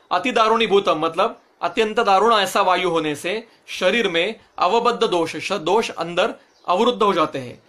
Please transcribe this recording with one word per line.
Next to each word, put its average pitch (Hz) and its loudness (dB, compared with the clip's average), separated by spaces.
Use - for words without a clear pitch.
अतिदारुणीभूतम 202 2
मतलब 170 -2
अत्यंत 214 -2
दारुण 202 4
ऐसा 202 2
वायु 180 2
होने 156 -2
से 202 -8
शरीर 196 0
में 175 -4
अवबद्ध 226 0
दोष, 170 -2
श-, - -8
दोष 196 0
अंदर 175 -4
अवरुद्ध 208 2
हो 202 2
जाते 151 -2
हैं। 120 -14